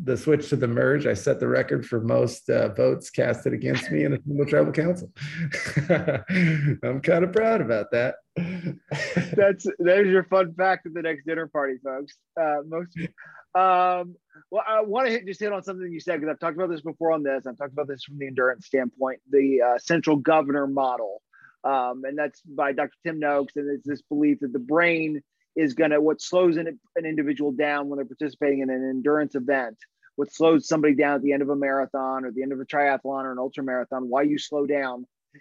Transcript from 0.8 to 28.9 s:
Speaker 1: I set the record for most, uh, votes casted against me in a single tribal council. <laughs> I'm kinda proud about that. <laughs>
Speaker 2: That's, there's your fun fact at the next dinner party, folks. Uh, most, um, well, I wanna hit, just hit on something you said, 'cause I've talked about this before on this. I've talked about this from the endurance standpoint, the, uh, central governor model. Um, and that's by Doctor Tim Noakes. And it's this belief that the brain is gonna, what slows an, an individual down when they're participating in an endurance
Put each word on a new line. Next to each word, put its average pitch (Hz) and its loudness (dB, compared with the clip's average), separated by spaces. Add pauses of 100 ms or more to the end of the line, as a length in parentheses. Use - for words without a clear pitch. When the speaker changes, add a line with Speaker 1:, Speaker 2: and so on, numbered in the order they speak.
Speaker 1:
I 113 2
set 127 0
the 123 0
record 127 0
for 117 -2
most, 120 0
uh, 117 2
votes 127 0
casted 123 0
against 131 -4
me 151 0
in 143 0
a - -2
single 143 0
tribal 151 2
council. 165 -2 (800)
<laughs> - -
I'm 147 0
kinda 170 4
proud 220 2
about 110 -2
that. 120 0 (220)
<laughs> 175 -4
Speaker 2:
That's, 196 4 (140)
there's 190 6
your 185 6
fun 185 2
fact 185 0
at 160 -12
the 170 -6
next 156 -4
dinner 165 -4
party, 139 -4
folks. 135 -10 (220)
Uh, 151 0 (100)
most, 170 -8 (580)
um, 180 2 (340)
well, 202 -2
I 220 2
wanna 226 0
hit, 226 -2
just 190 -10
hit 208 -4
on 190 -6
something 185 -8
you 160 -10
said, 165 -4
'cause 156 -4
I've 147 -6
talked 165 -4
about 180 -2
this 160 -6
before 160 -2
on 151 0
this. 135 -2
I've 127 -10
talked 139 -8
about 143 -4
this 135 -10
from 143 -16
the 139 -8
endurance 127 0
standpoint, 131 -2
the, 135 4
uh, 123 4
central 156 2
governor 143 2
model. 123 -2 (420)
Um, 131 -2
and 139 -6
that's 147 -4
by 143 -2
Doctor 143 -4 (100)
Tim 160 -4
Noakes. 143 0
And 143 -4
it's 139 -6
this 143 -6
belief 147 2
that 131 -4
the 135 -2
brain 156 0 (340)
is 156 2
gonna, 151 2
what 151 2
slows 180 4
an, 160 -6 (160)
an 165 -4
individual 147 -2
down 143 -2
when 143 -6
they're 139 -4
participating 139 -2
in 131 -2
an 131 -2
endurance 143 0